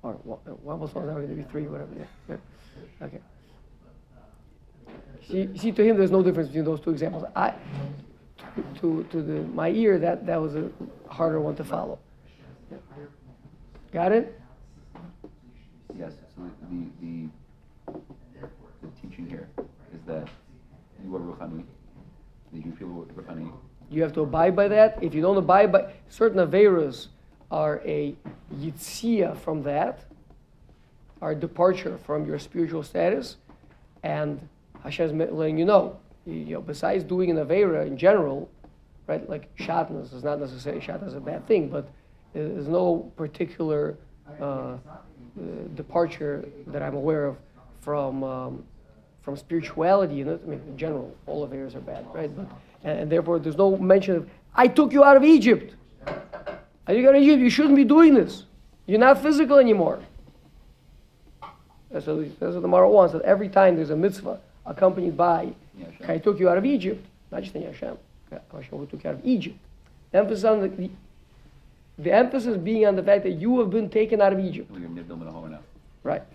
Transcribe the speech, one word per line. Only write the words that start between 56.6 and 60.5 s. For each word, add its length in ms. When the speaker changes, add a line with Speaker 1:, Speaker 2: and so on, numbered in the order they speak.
Speaker 1:
took 80
you 60
out 80
of 60
Egypt. 180
You 100
shouldn't 260
be 80
doing 300
this. 300
You're 120
not 220
physical 380
anymore." 420